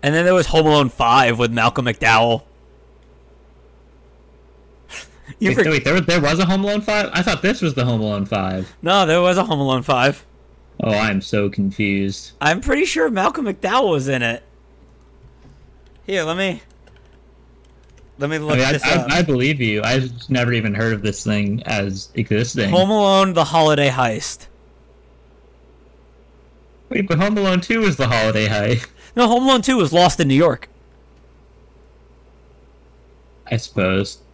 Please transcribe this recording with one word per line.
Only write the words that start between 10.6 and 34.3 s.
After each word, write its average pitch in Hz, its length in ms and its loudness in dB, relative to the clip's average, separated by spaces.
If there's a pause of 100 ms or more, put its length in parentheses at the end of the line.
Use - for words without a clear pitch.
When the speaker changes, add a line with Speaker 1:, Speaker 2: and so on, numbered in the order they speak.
Speaker 2:
Oh, 113 80 0
I'm 104 300 0
so 101 280 -2
confused. 98 920 -4
Speaker 1:
I'm 160 220 0
pretty 285 240 0
sure 330 240 -2
Malcolm 220 360 -2
McDowell 208 460 -2
was 135 160 -2
in 131 140 -2
it. 117 220 -4 (1600)
Here, 190 180 -4
let 160 140 -4
me 185 240 -4 (1600)
let 143 120 -6
me 156 80 -4
Speaker 2:
I - 20 -4
Speaker 1:
look 151 180 -2
Speaker 2:
mean, 127 80 2
I, 139 60 0
Speaker 1:
this 147 120 -2
Speaker 2:
I, 151 120 2
Speaker 1:
up. 170 160 -2
Speaker 2:
I 170 100 2
believe 143 380 0
you. 107 240 -2
I've 127 200 0
just 123 260 -12
never 120 240 0
even 107 200 -2
heard 113 200 0
of 104 80 -6
this 104 220 -4
thing 104 420 -2
as 101 500 -4
existing. 110 540 -2
Speaker 1:
Home 185 200 2
Alone: 196 440 2
The 165 120 2
Holiday 151 440 2
Heist. 123 580 -4 (2500)
Speaker 2:
Wait, 208 180 -2
but 165 120 0
Home 208 180 0
Alone 185 240 2
two 226 200 -2
was 180 160 0
the 131 100 0
holiday 110 400 0
heist. 107 400 -2 (280)
Speaker 1:
No, 240 120 2
Home 240 160 2
Alone 262 200 4
two 262 140 2
was 160 140 2
Lost 175 280 4
in 147 80 2
New 135 80 2
York. 147 340 2 (2750)
Speaker 2:
I 117 60 -2
suppose. 98 600 -2 (140)